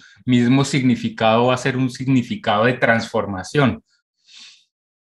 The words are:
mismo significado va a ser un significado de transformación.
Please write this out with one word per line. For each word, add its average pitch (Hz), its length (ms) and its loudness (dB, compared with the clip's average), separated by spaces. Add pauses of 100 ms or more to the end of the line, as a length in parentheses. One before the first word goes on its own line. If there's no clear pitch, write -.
(240)
mismo 123 400 4
significado 117 840 0
va 127 80 2
a 127 40 -6
ser 127 180 -4
un 127 140 -2
significado 113 720 -2
de 123 100 2
transformación. 113 1080 -2 (1300)